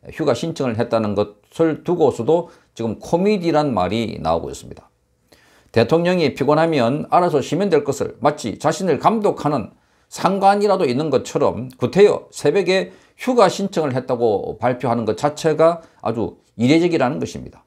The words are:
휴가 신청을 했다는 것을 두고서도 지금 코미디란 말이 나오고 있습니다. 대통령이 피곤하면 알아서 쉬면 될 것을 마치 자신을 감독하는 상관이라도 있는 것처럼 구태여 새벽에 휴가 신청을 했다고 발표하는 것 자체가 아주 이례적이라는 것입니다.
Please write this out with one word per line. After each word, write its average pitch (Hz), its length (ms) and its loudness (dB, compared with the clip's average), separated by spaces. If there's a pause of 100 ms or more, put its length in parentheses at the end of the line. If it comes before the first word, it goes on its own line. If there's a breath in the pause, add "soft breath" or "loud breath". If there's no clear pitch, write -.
(120)
휴가 147 220 0
신청을 131 460 -4
했다는 113 340 0
것을 143 720 -2
두고서도 165 680 0 (240 loud breath)
지금 113 240 -6
코미디란 170 720 0
말이 95 480 -2
나오고 80 300 -2
있습니다. - 400 -16 (840 soft breath)
대통령이 165 640 2
피곤하면 147 800 2
알아서 165 300 4
쉬면 185 280 -2
될 156 140 2
것을 - 360 -6
마치 123 380 -2
자신을 170 400 0
감독하는 165 720 0 (400)
상관이라도 196 760 2
있는 139 260 0
것처럼 127 680 -2
구태여 175 540 2
새벽에 185 600 0 (240 loud breath)
휴가 233 320 2
신청을 165 460 -2
했다고 120 640 -2
발표하는 120 480 -2
것 107 120 -2
자체가 156 640 0 (200 loud breath)
아주 110 360 -4 (180)
이례적이라는 151 640 2
것입니다. - 480 -12